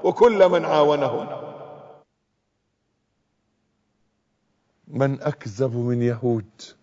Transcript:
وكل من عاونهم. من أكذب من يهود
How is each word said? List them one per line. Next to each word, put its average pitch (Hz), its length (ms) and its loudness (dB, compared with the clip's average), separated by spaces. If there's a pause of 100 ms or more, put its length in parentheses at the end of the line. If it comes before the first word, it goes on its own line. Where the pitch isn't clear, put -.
وكل 190 460 6
من 175 160 0
عاونهم. 147 600 2 (3500)
من 135 340 -2
أكذب 120 540 -6
من 120 260 -2
يهود 117 600 -4 (220)